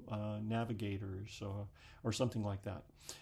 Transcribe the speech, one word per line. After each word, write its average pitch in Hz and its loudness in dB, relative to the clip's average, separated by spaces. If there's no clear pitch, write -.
uh, 107 0
Navigators 107 0
or, 101 -2
or 113 4
something 110 4
like 98 0
that. 92 -2